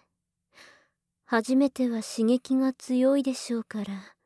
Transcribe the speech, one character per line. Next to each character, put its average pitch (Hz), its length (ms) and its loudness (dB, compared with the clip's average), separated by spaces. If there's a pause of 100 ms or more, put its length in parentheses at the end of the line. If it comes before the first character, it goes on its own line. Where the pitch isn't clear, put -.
(1300)
初 240 300 0
め 277 120 4
て 254 200 -2
は 226 140 -4
刺 - 220 -4
激 254 320 2
が 262 160 0
強 254 440 2
い 277 60 2
で 262 120 -2
し 247 200 -8
ょ 233 40 -2
う 220 60 -6
か 214 200 -8
ら、 196 420 -12